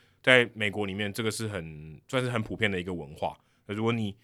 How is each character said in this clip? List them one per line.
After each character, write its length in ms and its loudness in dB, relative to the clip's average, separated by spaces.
在 320 8
美 160 0
国 160 -2
里 80 -4
面， 200 -2
这 100 -4
个 80 0
是 160 -4
很， 600 -8
算 120 0
是 80 -2
很 140 0
普 140 -6
遍 120 2
的 80 -2
一 60 -2
个 100 -4
文 220 -8
化。 220 -4
那 60 -6
如 100 -2
果 100 4
你 200 -2